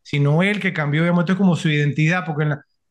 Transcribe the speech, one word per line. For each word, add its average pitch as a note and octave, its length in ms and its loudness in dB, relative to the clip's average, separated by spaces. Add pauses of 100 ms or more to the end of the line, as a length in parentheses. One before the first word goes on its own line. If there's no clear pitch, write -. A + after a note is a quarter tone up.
sino D3 400 0
él G3+ 180 0
que F#3 120 -2
cambió, D3+ 300 -2
digamos, F3 200 2
entonces F#3 160 0
como F3+ 180 2
su E3+ 120 -2
identidad, D3+ 560 0
porque D#3 200 -4
en D3+ 60 0
la, C#3+ 120 -6 (280)